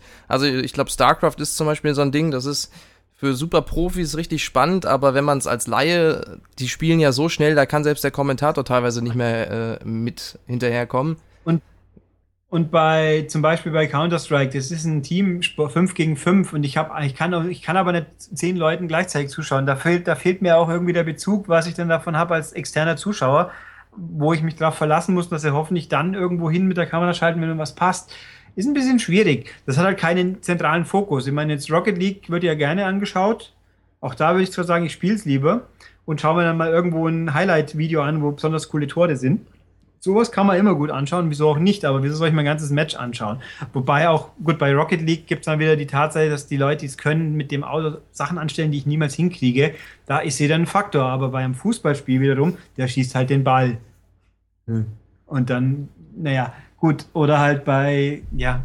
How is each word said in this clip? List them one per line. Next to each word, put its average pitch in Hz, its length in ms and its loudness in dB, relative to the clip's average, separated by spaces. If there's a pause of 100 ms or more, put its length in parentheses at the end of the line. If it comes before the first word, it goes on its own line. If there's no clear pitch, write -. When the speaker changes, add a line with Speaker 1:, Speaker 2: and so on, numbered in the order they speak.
(280)
Speaker 1:
Also 131 180 0
ich 127 280 -2
glaub, 131 160 -2
StarCraft 147 500 2
ist 147 180 -6
zum 160 80 0
Beispiel 151 300 0
so 143 60 2
ein 143 100 2
Ding, 156 200 0
das 127 140 -4
ist 143 260 -6 (440)
für 139 180 -2
Superprofis 165 840 -2
richtig 165 280 -4
spannend, 170 400 2
aber 135 280 4
wenn 139 120 2
man's 139 220 0
als 120 200 -2
Laie, 156 720 0 (200)
die 127 100 -4
spielen 160 300 2
ja 147 120 6
so 143 160 2
schnell, 151 280 2
da 139 100 6
kann 151 180 -2
selbst 147 200 0
der 139 80 0
Kommentator 143 520 0
teilweise 120 400 0
nicht 120 120 -4
mehr, 113 640 -2
äh, - 40 -16
mit 113 600 -6
hinterherkommen. 123 720 -2 (260)
Speaker 2:
Und, 165 180 0 (880)
und 165 220 -2
bei, 156 560 2
zum 156 140 -2
Beispiel 165 320 0
bei 156 140 2
Counter-Strike, 143 680 0
das 131 140 -6
ist 160 140 -6
ein 156 180 -2
Team 180 400 -2
Sp-, - 240 -2
fünf 175 280 0
gegen 156 200 0
fünf 175 380 0
und 151 100 -2
ich 139 140 -2
hab, 156 260 -4
ich 135 100 -2
kann 170 200 -2
auch, 170 100 0
ich 180 180 -6
kann 165 140 -2
aber 185 160 2
nicht 165 160 -2 (100)
zehn 175 380 -4
Leuten 170 320 0
gleichzeitig 156 440 -2
zuschauen. 139 340 -2
Da 139 100 2
fehlt, 175 320 0
da 160 80 2
fehlt 185 260 0
mir 170 140 6
auch 165 140 6
irgendwie 175 240 0
der 170 100 2
Bezug, 190 460 -2
was 165 180 4
ich 170 60 -8
denn 170 160 -2
davon 165 280 0
hab 170 140 0
als 160 220 -2
externer 156 420 -2
Zuschauer, 160 560 0 (460)
wo 165 340 -2
ich 160 120 0
mich 160 120 -2
drauf 160 200 0
verlassen 156 380 2
muss, 175 140 0
dass 160 140 -6
sie 151 100 0
hoffentlich 156 380 -2
dann 160 240 0
irgendwo 175 360 -2
hin 180 180 2
mit 175 100 0
der 170 80 0
Kamera 170 280 0
schalten, 170 280 0
wenn 160 160 -2
was 147 180 -6
passt. - 380 -2 (420)
Ist 196 100 -4
ein 294 80 0
bisschen 262 260 2
schwierig. 170 540 2 (140)
Das 135 100 0
hat 175 80 4
halt 190 140 0
keinen 180 420 0
zentralen 170 420 0
Fokus. 156 440 -2
Ich 139 40 -2
meine, 151 220 -2
jetzt 139 180 -6
Rocket 180 280 0
League 196 320 -4
wird 170 120 -2
ja 160 120 2
gerne 156 320 0
angeschaut. 196 640 -2 (480)
Auch 135 140 -6
da 160 160 2
würde 185 120 4
ich 185 80 -2
zwar 175 140 -4
sagen, 170 200 0
ich 151 60 -4
spiel's 208 320 -2
lieber 147 440 0 (380)
und 156 140 -4
schaue 160 180 2
mir 175 60 2
dann 165 140 2
mal 165 120 0
irgendwo 165 380 2
ein 165 280 -2
Highlight-Video 156 640 2
an, 151 220 0
wo 147 80 0
besonders 156 380 -4
coole 147 180 -2
Tore 165 280 2
sind. 127 260 0 (580)
Sowas 226 320 2
kann 196 160 4
man 185 100 4
immer 196 180 4
gut 147 140 -2
anschauen, 151 400 -2
wieso 151 180 2
auch 147 120 4
nicht, 196 260 2
aber 135 180 0
wieso 147 120 -2
soll 160 140 0
ich 156 40 2
mein 156 100 2
ganzes 151 280 -2
Match 151 240 0
anschauen? 117 420 -6 (340)
Wobei 143 380 2
auch, 160 200 0 (140)
gut, 160 140 0
bei 139 160 2
Rocket 156 280 2
League 160 260 -2
gibt's - 180 -6
dann 156 140 0
wieder 156 160 4
die 143 120 -4
Tatsache, 156 420 0
dass 143 180 -6
die 143 100 -4
Leute, 143 240 0
die's 135 160 -10
können, 156 380 -2
mit 143 160 -4
dem 139 120 -4
Auto 147 340 -4 (140)
Sachen 151 260 -6
anstellen, 156 340 -2
die 143 80 -2
ich 135 60 -8
niemals 147 280 0
hinkriege. 143 640 2 (300)
Da 139 140 0
ist 151 200 -4
jeder 151 160 2
ein 165 100 2
Faktor, 180 400 0
aber 131 240 -2
bei 131 100 -4
einem 127 140 -2
Fußballspiel 139 640 -2
wiederum, 139 380 2 (200)
der 131 100 -2
schießt 127 260 -2
halt 131 160 0
den 139 140 2
Ball. 131 340 4 (920)
Hm. 113 180 -2 (420)
Und 131 220 -2
dann, 131 400 -2 (280)
naja, 135 360 -2 (260)
gut, 156 320 2
oder 147 280 4
halt 143 260 2
bei, 143 560 0 (100)
ja, 127 340 -2